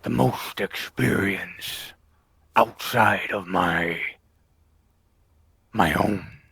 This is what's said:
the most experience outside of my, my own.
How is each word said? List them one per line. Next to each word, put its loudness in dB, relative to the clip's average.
the -8
most 0
experience -4
outside 2
of -4
my, 0
my 2
own. 0